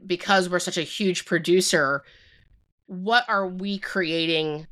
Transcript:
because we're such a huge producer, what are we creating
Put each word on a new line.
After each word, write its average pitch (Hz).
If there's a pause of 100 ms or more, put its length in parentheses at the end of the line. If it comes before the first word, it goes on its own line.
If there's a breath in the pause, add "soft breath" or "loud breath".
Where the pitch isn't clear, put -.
because 185
we're 175
such 175
a 165
huge 185
producer, 165 (800 soft breath)
what 208
are 196
we 190
creating 160